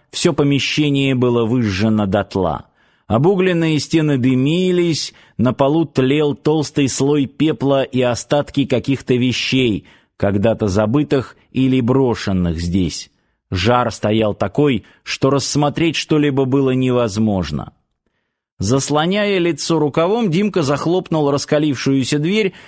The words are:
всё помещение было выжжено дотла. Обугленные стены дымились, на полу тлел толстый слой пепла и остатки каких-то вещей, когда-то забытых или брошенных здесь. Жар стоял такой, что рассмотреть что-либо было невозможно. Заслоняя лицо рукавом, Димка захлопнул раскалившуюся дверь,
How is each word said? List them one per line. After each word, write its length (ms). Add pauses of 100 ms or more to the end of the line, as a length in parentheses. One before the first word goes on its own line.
(100)
всё 220
помещение 840
было 300
выжжено 600
дотла. 600 (400)
Обугленные 720
стены 400
дымились, 960 (240)
на 160
полу 320
тлел 480
толстый 540
слой 380
пепла 560
и 200
остатки 640
каких-то 480
вещей, 720 (320)
когда-то 500
забытых 680 (140)
или 300
брошенных 800
здесь. 500 (400)
Жар 400
стоял 440
такой, 500 (180)
что 280
рассмотреть 640
что-либо 480
было 280
невозможно. 1000 (840)
Заслоняя 800
лицо 400
рукавом, 520
Димка 320
захлопнул 680
раскалившуюся 880
дверь, 360 (140)